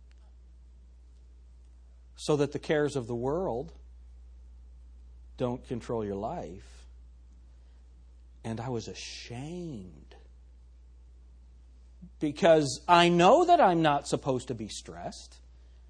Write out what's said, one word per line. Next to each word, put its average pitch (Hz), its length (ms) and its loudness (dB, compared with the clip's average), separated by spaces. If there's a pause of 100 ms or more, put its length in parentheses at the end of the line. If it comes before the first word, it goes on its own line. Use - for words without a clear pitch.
(2250)
so 156 200 0
that 143 160 0
the 143 60 -6
cares 147 380 -2
of 120 100 -6
the 120 80 -6
world 139 580 -6 (1600)
don't 123 320 -4
control 113 360 -6
your 98 120 -6
life. 104 720 -12 (1600)
And 113 160 -8
I 120 80 -8
was 117 200 -6
ashamed 123 1300 -14 (2000)
because 156 680 4
I 175 200 8
know 175 360 6
that 294 160 6
I'm 175 220 4
not 147 260 0
supposed 131 400 -4
to 131 60 -6
be 107 140 -10
stressed. - 680 -14 (540)